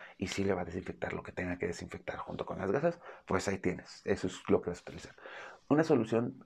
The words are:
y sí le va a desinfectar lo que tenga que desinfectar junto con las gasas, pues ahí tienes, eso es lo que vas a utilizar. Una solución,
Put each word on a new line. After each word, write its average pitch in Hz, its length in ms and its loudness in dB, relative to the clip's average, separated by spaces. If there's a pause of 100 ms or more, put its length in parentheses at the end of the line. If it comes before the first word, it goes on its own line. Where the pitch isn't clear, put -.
(180)
y 95 80 0
sí 98 180 0
le 98 80 4
va 90 100 2
a - 40 -2
desinfectar 85 480 -4
lo 85 80 -4
que - 100 -12
tenga 90 240 -2
que - 100 0
desinfectar - 520 -6
junto - 260 -6
con - 140 -6
las 95 120 0
gasas, 165 300 2 (260)
pues 92 220 2
ahí 98 100 0
tienes, - 460 -4
eso 98 220 2
es - 220 -6
lo 92 120 6
que - 100 -2
vas 87 100 -6
a - 20 -20
utilizar. - 320 -14 (540)
Una 151 160 6
solución, 117 600 4